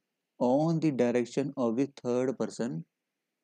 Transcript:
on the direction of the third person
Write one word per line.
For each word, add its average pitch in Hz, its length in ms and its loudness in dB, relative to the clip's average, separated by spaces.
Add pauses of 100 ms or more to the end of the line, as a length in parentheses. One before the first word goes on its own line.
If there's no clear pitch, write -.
(380)
on 151 420 2
the 156 100 2
direction 123 680 0
of 120 200 0
the 135 100 2 (160)
third 127 360 0
person 120 460 -4 (600)